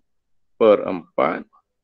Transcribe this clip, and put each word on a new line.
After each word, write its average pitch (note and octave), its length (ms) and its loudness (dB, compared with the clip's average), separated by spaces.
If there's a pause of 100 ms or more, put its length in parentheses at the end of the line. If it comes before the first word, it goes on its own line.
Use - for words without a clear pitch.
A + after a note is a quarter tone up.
(600)
per G#2+ 240 4
empat. F#2 640 -6 (360)